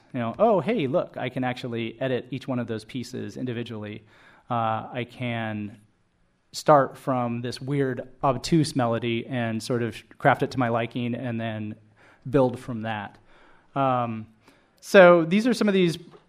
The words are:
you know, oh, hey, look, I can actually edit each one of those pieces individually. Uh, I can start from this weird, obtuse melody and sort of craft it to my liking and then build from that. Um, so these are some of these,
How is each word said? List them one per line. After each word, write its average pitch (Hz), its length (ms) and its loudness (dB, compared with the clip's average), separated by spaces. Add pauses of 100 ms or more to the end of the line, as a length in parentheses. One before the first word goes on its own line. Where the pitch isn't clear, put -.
(140)
you 127 60 -6
know, 113 180 -4
oh, 202 220 4
hey, 170 260 -2
look, 151 320 -2
I 127 100 -6
can 131 160 -4
actually 117 560 -6
edit 127 300 -4
each 131 180 -8
one 127 100 -4
of 117 80 -4
those 110 180 -8
pieces 113 520 -10
individually. 113 680 -8 (460)
Uh, 113 420 -2
I 120 200 -6
can 110 680 -6 (760)
start - 440 4
from 120 460 -4
this 120 180 -10
weird, 131 480 -4 (140)
obtuse 139 520 2
melody 117 520 0
and 113 360 -4
sort 120 200 -2
of 113 140 -4 (220)
craft 135 240 4
it 139 100 -2
to 123 60 -6
my 123 100 0
liking 120 460 -4
and 120 240 -6
then 107 360 -6 (560)
build 123 280 2
from 113 240 -10
that. 107 360 -8 (560)
Um, 120 520 -2 (540)
so 175 440 10
these 202 220 2
are 240 80 4
some 214 140 2
of 196 60 2
these, 175 240 2 (300)